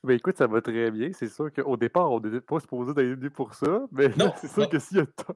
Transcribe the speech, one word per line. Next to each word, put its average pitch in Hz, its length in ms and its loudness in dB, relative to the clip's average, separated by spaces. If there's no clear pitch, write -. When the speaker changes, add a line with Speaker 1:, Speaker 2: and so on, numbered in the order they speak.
Speaker 1:
Ben 131 160 4
écoute, 180 180 -2
ça 131 100 4
va 110 140 2
très 113 300 0
bien. 110 240 -4
C'est 113 160 -8
sûr 151 200 -6
qu'au 135 280 -2
départ, 139 340 2
on 113 80 0
n'était 110 220 -4
pas 156 180 -4
supposé 123 320 -6
d'être 131 260 0
venu 135 120 -8
pour 127 240 -8
ça, 196 360 -2
mais 139 180 4
là, - 100 0
Speaker 2:
Non, 202 200 4
Speaker 1:
c'est 151 100 -12
sûr 208 160 2
Speaker 2:
non. 185 40 -2
Speaker 1:
que 160 100 0
s'il 190 200 0
y - 20 6
a 143 60 0
t-, - 180 -14